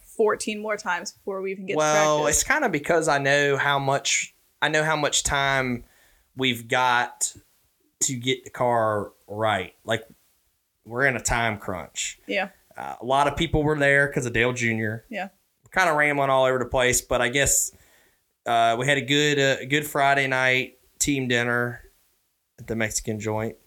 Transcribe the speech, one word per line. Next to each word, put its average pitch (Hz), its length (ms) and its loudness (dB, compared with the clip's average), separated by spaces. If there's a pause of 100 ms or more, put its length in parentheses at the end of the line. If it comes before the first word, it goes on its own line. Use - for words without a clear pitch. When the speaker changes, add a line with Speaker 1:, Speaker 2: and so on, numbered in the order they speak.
Speaker 1:
fourteen 214 560 -2
more 214 140 -6
times 185 380 -6
before 190 280 -10
we 190 120 -6
even 190 120 -12
get 165 120 -4
Speaker 2:
Well, 151 400 2
Speaker 1:
to 151 60 0
practice. 147 180 2
Speaker 2:
it's - 100 -6
kinda 294 160 2
because 170 400 0
I 147 100 2
know 139 380 2
how 139 240 0
much, - 560 -2 (260)
I 143 60 2
know 156 160 2
how 151 140 0
much 143 260 0
time 135 600 -2 (500)
we've 120 320 -2
got 123 680 0 (680)
to 139 160 -2
get 127 260 -2
the - 60 -18
car 110 640 0 (120)
right. 104 480 -2 (120)
Like, 113 200 -4 (800)
we're 120 220 -2
in 131 100 2
a 110 60 -6
time 117 380 0
crunch. - 680 -10
Speaker 1:
Yeah. 196 220 -4 (280)
Speaker 2:
Uh, 69 240 -10
a - 40 -10
lot 139 220 2
of 139 80 -2
people 160 280 0
were 151 140 0
there 143 340 4
'cause 139 140 -4
of 117 80 -4
Dale 127 200 2
Junior. 113 560 -2
Speaker 1:
Yeah. 202 200 -10 (440)
Speaker 2:
Kinda 180 200 2
rambling 147 360 2
all 131 160 4
over 127 140 2
the 120 60 -2
place, 123 360 2
but 123 200 -2
I 120 80 2
guess, 135 420 0 (760)
uh, 117 340 2
we 131 60 -4
had 143 120 2
a 135 40 0
good, 143 380 2
uh, 135 260 2
good 147 220 -2
Friday 139 400 2
night 131 500 0 (220)
team 135 280 -2
dinner 120 540 0 (800)
at - 80 -14
the 113 80 -4
Mexican 110 440 -4
joint. 110 360 -4 (120)